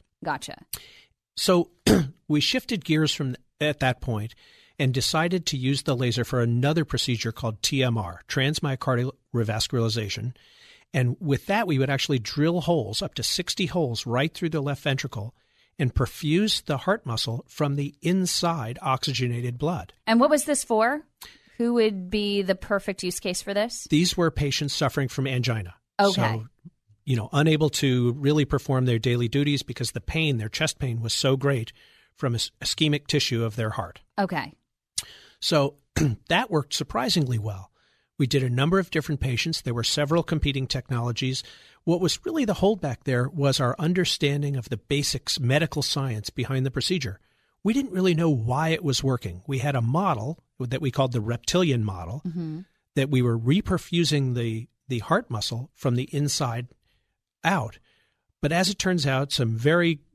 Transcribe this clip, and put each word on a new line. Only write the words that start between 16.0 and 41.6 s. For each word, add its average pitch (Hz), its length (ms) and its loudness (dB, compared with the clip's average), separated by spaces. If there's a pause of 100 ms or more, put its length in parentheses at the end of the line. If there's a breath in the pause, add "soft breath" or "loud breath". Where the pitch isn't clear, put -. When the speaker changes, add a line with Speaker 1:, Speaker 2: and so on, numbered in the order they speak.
Speaker 2:
the 143 160 -4
heart 202 260 0
muscle 117 440 -4
from 143 300 -2
the 143 260 -4
inside 165 760 0
oxygenated 123 800 -2
blood. 156 360 -4 (120)
Speaker 1:
And 226 140 6
what 285 100 6
was 294 160 4
this 294 180 0
for? 240 380 2 (560 loud breath)
Who 233 160 0
would 202 380 2
be 202 320 0
the 185 100 2
perfect 196 480 -4
use 180 180 -4
case 180 220 -4
for 202 140 -6
this? 214 340 -4
Speaker 2:
These 165 260 4
were 165 140 2
patients 147 460 -2
suffering 139 320 0
from 135 180 -4
angina. 117 480 -2 (260)
Speaker 1:
Okay. 202 140 4
Speaker 2:
So, 113 320 0 (600)
you 131 100 2
know, 107 180 -2
unable 151 380 4
to 123 420 2
really 143 320 2
perform 131 400 0
their 117 140 2
daily 120 280 2
duties 143 360 2
because - 300 -6
the - 80 -8
pain, 156 360 0
their 110 120 -4
chest - 280 -2
pain, 117 240 -4
was 113 140 -4
so 135 200 2
great 131 380 0 (400 soft breath)
from 120 220 -2
is-, - 160 -4 (100)
ischemic 147 460 0
tissue 120 360 0
of 110 120 -2
their 110 160 -2
heart. - 300 -8 (180)
Speaker 1:
Okay. 175 340 -4 (840 loud breath)
Speaker 2:
So 143 380 0 (240)
<clears throat> 127 280 0
that 208 220 2
worked 151 240 -2
surprisingly 147 640 0
well. 101 320 -8 (480)
We 135 80 2
did 135 160 0
a 123 60 0
number 143 280 2
of 185 140 -2
different 147 300 -4
patients. 135 400 -2
There 123 120 -4
were 117 100 -2
several 151 380 2
competing 139 460 0
technologies. 123 760 -4 (400 loud breath)